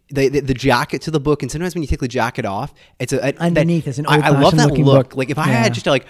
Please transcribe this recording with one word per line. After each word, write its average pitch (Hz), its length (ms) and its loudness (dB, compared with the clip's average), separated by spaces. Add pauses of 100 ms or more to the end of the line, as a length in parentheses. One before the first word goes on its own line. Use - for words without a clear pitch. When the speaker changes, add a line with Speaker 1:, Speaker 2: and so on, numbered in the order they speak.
(120)
Speaker 1:
the, 135 160 2
the, 139 120 0
the 135 140 -2
jacket 131 480 0
to 156 100 -6
the 151 80 0
book, 143 200 -2
and 131 120 -8
sometimes 165 200 -6
when 175 100 -6
you 135 40 -6
take 151 140 -2
the 131 80 -4
jacket 120 360 -4
off, 107 300 -6 (240)
it's 127 140 -8
a, 135 60 0
a, - 20 -4
that - 180 -4
Speaker 2:
Underneath 170 480 0
is 139 140 -6
an 151 60 -8
Speaker 1:
I, 139 80 0
I - 20 4
love 151 100 2
Speaker 2:
old-fashioned 151 320 4
Speaker 1:
that 143 80 6
Speaker 2:
looking 143 180 2
Speaker 1:
look. 135 260 4
Speaker 2:
book. - 60 -20
Speaker 1:
Like, 131 140 -2
if 143 80 -6
I 156 60 -2
had 214 220 2
Speaker 2:
Yeah. - 20 2
Speaker 1:
just, 120 180 -6
like, 139 240 0